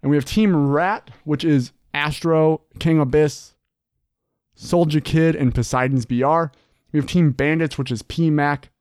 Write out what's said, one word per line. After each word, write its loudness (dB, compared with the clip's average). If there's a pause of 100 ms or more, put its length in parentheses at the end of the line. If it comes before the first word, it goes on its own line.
And -2
we 2
have -2
Team 2
Rat, -2 (140)
which -4
is 0 (220)
Astro, 0 (180)
King 2
Abyss, 0 (1000)
Soldier 0
Kid, 2
and 0
Poseidon's -2
B -2
R. 0 (400)
We 0
have -4
Team 2
Bandits, -2
which -6
is -6
P-Mac -2 (120)